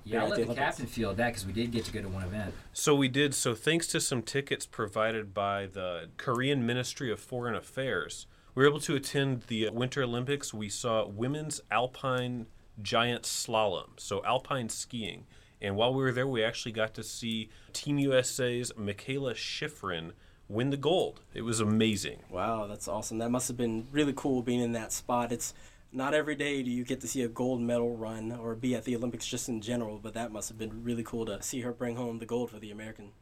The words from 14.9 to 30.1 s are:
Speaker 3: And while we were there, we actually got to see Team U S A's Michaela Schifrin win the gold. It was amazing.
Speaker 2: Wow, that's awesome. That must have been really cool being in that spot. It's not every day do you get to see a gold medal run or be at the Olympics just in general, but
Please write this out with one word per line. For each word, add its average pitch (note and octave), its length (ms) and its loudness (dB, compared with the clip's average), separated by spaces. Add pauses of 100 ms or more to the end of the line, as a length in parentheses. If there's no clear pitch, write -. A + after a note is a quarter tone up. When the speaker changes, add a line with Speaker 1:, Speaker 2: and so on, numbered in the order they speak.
Speaker 3:
And G2 160 0
while A#2+ 180 6
we C3+ 80 4
were C3 100 4
there, B2+ 140 2
we B2 160 2
actually A#2 300 0
got A2 220 0
to A2 100 -8
see A2 440 -4 (240)
Team C#3+ 280 0
U C#3 140 4
S B2+ 260 4
A's B2 360 0
Michaela A#2 580 -2
Schifrin F2+ 760 -4 (380)
win A#2 200 2
the C#3 80 2
gold. C#3 440 2 (120)
It G#2+ 100 -6
was A2+ 180 0
amazing. G#2+ 680 4
Speaker 2:
Wow, G#2+ 380 -2
that's G#2 220 -8
awesome. A2 300 -2
That A#2 120 0
must B2 180 0
have B2 80 -4
been A2+ 340 0
really C#3+ 240 4
cool C3 280 2
being B2 180 2
in A#2+ 120 2
that A2 200 -4
spot. A#2+ 400 0
It's - 220 -4 (360)
not C3 220 0
every D3+ 220 2
day C#3+ 280 0
do B2 80 -2
you B2 140 0
get B2+ 160 -2
to B2 80 -6
see C3 140 0
a A#2+ 60 2
gold B2 340 0
medal A#2+ 340 2
run A2 360 -6
or A2+ 220 -6
be B2 200 0
at A2+ 100 -2
the B2 120 0
Olympics A#2 300 -4
just - 220 -4
in A2 140 -2
general, A2 360 -4
but G#2 140 -10